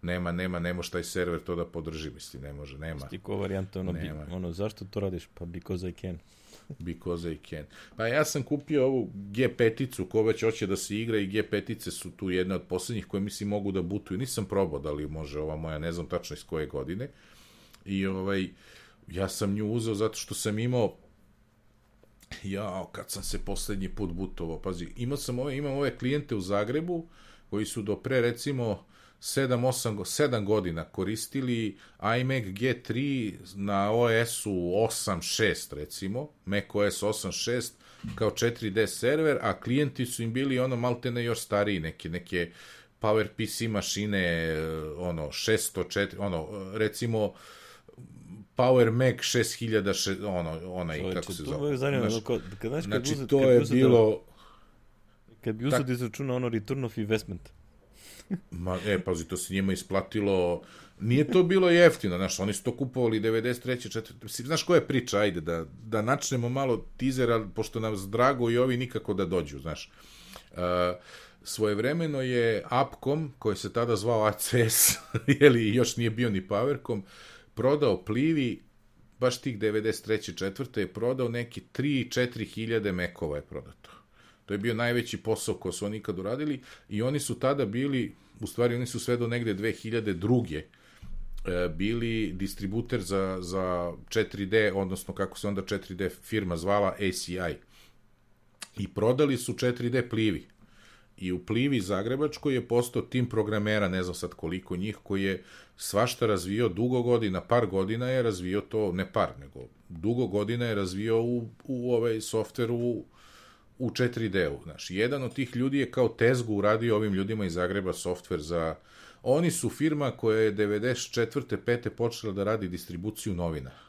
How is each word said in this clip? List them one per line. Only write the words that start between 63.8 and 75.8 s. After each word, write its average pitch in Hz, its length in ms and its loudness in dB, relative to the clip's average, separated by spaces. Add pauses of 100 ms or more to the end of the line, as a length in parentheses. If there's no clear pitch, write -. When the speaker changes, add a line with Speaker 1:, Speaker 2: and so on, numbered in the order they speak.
Speaker 1:
četvrte. - 360 -10
Mislim, 120 220 -8
znaš 156 160 0
koja 180 120 4
je - 120 6
priča, 123 320 2
ajde, 95 220 2
da, 82 240 -2 (180)
da 110 180 0
načnemo 120 480 0
malo 127 360 0 (120)
teaser, 127 340 2
ali 110 240 2
pošto 110 240 -4
nam 101 320 -4
Drago 123 400 4
i 117 60 4
ovi 127 200 4
nikako 123 360 -4
da 95 120 0
dođu, 76 340 -2
znaš. 76 320 -10 (600)
E, - 80 -12 (840)
svojevremeno 131 760 0
je 117 440 2
Upcom, 135 720 0
koji 107 160 0
se 95 180 -8
tada 120 220 2
zvao 107 300 2
A 107 60 6
C 117 380 2
S, - 280 4 (120)
<laughs> 131 320 2
jeli, 117 340 8
još 123 220 2